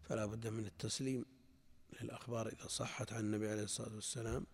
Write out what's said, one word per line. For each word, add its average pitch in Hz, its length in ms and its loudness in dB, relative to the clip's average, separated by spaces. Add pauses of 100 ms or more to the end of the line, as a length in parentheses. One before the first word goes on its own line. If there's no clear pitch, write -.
فلا 110 240 2
بد 113 220 -2
من 110 180 0
التسليم 127 600 0 (760)
للأخبار 113 460 0
إذا - 200 -6
صحت - 460 0
عن 113 60 2
النبي 107 300 4
عليه 107 140 2
الصلاة 110 320 -2
والسلام 117 580 0